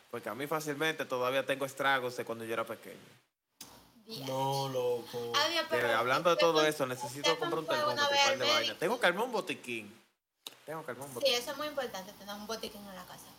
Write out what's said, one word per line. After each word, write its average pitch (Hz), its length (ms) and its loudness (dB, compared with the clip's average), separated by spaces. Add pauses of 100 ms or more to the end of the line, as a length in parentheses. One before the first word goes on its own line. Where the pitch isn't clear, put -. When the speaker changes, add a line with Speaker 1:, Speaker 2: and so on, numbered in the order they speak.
(100)
Speaker 1:
Porque 117 180 -8
a 104 60 -4
mí 135 120 -6
fácilmente 151 580 0
todavía 127 400 0
tengo 135 220 0
estragos 131 500 0
de 120 80 -4
cuando 113 200 -6
yo 113 100 -4
era 113 100 0
pequeño. 101 360 -10 (1040)
Speaker 2:
Dios. 175 220 -10
Speaker 3:
No, 135 400 0
loco. 120 680 -2
Speaker 2:
Adiós, 311 340 2
pero - 200 2
Speaker 1:
Eh, 113 60 4
hablando 131 360 4
de 170 60 6
todo 165 280 6
Speaker 2:
Estefan, 147 280 2
Speaker 1:
eso, 123 140 -6
necesito 139 260 -2
Speaker 2:
Estefan - 180 0
Speaker 1:
comprar 330 100 0
un 320 60 -6
Speaker 2:
fue 311 100 2
Speaker 1:
termómetro 294 300 2
Speaker 2:
una - 20 4
Speaker 1:
y 285 60 2
Speaker 2:
vez 277 100 6
Speaker 1:
par 269 80 4
Speaker 2:
al 262 60 0
Speaker 1:
de - 60 0
vaina. 302 160 4
Speaker 2:
médico. 285 180 -4
Speaker 1:
Tengo 185 220 0
que 196 60 4
armar 180 180 4
un 254 80 -6
botiquín. 117 680 -6 (640)
Tengo 156 200 -8
que - 80 -10
armar 127 140 -10
un - 40 -12
Speaker 2:
Sí, 131 60 -12
Speaker 1:
botiquín. 262 220 4
Speaker 2:
eso 247 120 -6
es 277 60 -6
muy 294 100 -6
importante, 220 460 -6
tener 202 240 -12
un 208 100 -12
botiquín 220 400 -8
en 196 80 -14
la 180 100 -12
casa. - 220 -18 (120)